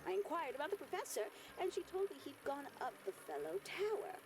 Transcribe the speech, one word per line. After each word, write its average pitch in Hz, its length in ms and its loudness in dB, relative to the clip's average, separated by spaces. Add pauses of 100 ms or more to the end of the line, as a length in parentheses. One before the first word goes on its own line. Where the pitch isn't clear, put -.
I 175 40 0
inquired 240 440 2
about 277 160 0
the 208 60 2
professor, - 460 0 (380)
and 381 120 4
she - 80 2 (100)
told 381 200 4
me 285 120 -8
he'd 277 200 -8
gone 277 240 0 (140)
up 247 120 2 (120)
the 381 80 0 (120)
fellow 311 380 0
tower. - 520 2 (100)